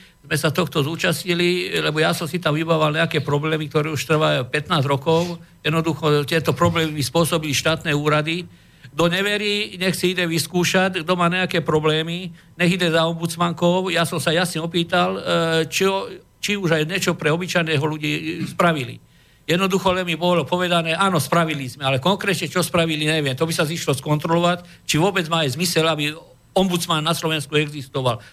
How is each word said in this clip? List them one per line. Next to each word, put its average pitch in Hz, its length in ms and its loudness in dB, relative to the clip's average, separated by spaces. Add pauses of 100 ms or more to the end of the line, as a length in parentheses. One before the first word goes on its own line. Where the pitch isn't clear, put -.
(240)
sme 160 120 -2
sa 160 120 0
tohto 165 320 0
zúčastnili, 175 960 0
lebo 156 240 0
ja 165 160 2
som 180 80 -6
si 170 160 -4
tam 151 160 0
vybával 160 400 2
nejaké 160 240 0
problémy, 151 480 -2
ktoré 156 240 0
už 135 80 -4
trvajú 151 480 0
pätnásť 151 400 0
rokov. 165 520 0 (200)
Jednoducho 156 640 0
tieto 160 320 0
problémy 165 480 2
spôsobili 160 480 0
štátne 160 400 0
úrady, 151 560 0 (440)
kto 165 160 2
neverí, 202 720 -2
nech 185 160 0
si 180 160 0
ide 175 160 -2
vyskúšať, 175 720 0
kto 165 160 -2
má 175 160 2
nejaké 180 320 0
problémy, 160 640 0 (320)
nech 175 160 4
ide 175 160 0
za 165 160 4
ombudsmankou. 170 800 0
Ja 165 160 2
som 165 160 -4
sa 165 160 0
jasne 175 240 0
opýtal, 175 560 0
e, 190 40 -6 (520)
čo, 196 400 0 (320)
či 202 160 -2
už 165 160 2
aj 156 80 0
niečo 185 320 -2
pre 151 160 0
obyčajného 170 480 0
ľudí, 151 320 -2
e, 156 100 -4 (220)
spravili. 139 560 0 (480)
Jednoducho 185 480 2
len 185 100 -2
mi 170 80 -2
bolo 170 300 2
povedané: 175 480 0
„Áno, 185 260 2
spravili 156 480 0
sme“, 135 220 -6
ale 135 100 2
konkrétne, 185 480 0
čo 175 160 -2
spravili, 160 460 0
neviem. 151 260 0
To 165 140 0
by - 80 -4
sa 170 100 2
zišlo 151 300 -2
skontrolovať, 170 640 2 (240)
či 151 140 2
vôbec 185 260 2
má 165 160 0
aj 131 140 -2
zmysel, 165 320 2
aby 151 240 0 (400)
ombudsman 175 480 2
na 160 160 0
Slovensku 160 400 -2
existoval. 139 640 -2 (120)